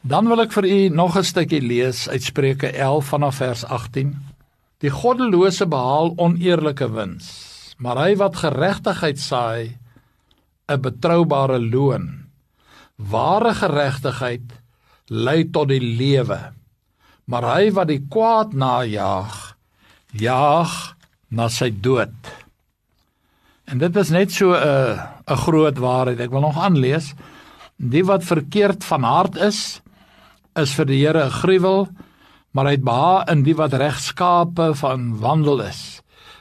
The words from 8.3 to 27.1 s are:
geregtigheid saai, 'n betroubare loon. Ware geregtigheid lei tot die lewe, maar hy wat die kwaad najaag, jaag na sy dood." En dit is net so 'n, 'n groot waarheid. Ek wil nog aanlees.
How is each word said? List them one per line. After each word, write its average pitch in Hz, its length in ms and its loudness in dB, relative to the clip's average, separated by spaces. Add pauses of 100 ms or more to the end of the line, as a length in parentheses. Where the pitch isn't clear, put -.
geregtigheid 160 840 -2
saai, 117 580 -4 (920)
'n 143 120 0
betroubare 135 800 2
loon. 117 680 -2 (680)
Ware 147 580 0
geregtigheid 135 880 -2 (640)
lei 123 440 0
tot 151 160 0
die 135 140 2
lewe, 120 720 0 (720)
maar 120 300 -2
hy 202 160 4
wat 185 160 0
die 139 220 -2
kwaad 220 440 2
najaag, 107 1000 -2 (580)
jaag 143 840 0 (340)
na 113 200 -2
sy 123 200 -2 (120)
dood." 123 320 0 (1500)
En 135 120 -6
dit 170 180 0
is 185 140 2
net 190 220 2
so 185 220 4
'n, 135 460 2 (280)
'n 139 100 0
groot 156 400 2
waarheid. 127 420 0
Ek 120 120 -6
wil 135 100 0
nog 151 160 0
aanlees. 156 560 0 (640)